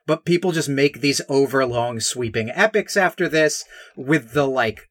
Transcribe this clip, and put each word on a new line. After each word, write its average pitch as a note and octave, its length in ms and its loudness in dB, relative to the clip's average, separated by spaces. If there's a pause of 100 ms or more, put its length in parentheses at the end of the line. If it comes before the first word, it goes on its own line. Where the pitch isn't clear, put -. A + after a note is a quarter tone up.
but D#3 180 0
people F3 280 2
just D3+ 180 -2
make C#3 320 0
these C#3 260 0
overlong B2 720 0
sweeping A#2 500 -4
epics G3+ 460 0
after F3 320 0
this D#3 340 0 (320)
with B2+ 380 -2
the, C#3 160 2
like, A#2+ 420 -4